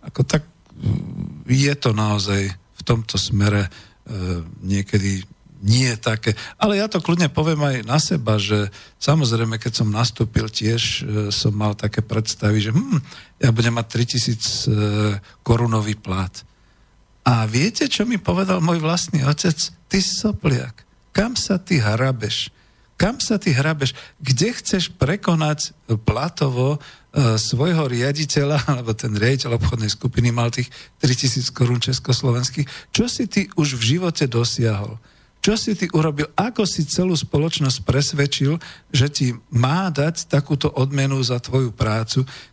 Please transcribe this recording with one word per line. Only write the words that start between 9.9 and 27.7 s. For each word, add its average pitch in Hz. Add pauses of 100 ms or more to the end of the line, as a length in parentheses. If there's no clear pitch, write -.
nastúpil, 110
tiež, 110
e, - (360)
som -
mal 104
také -
predstavy, 107
že, 110
hm, 196 (400)
ja 131
budem 117
mať 113
tritisíc, 117
e, 104 (240)
korunový 113
plat. 92 (960)
A 117
viete, 147
čo 214
mi 240
povedal 185
môj 165
vlastný 160
otec? 147 (340)
„Ty 196
sopliak, 156 (240)
kam 226
sa 190
ty 160
hrabeš? 110 (460)
Kam 240
sa 214
ty 156
hrabeš? 139 (240)
Kde 135
chceš -
prekonať 156 (320)
platovo, 135 (320)
e, 117
svojho 151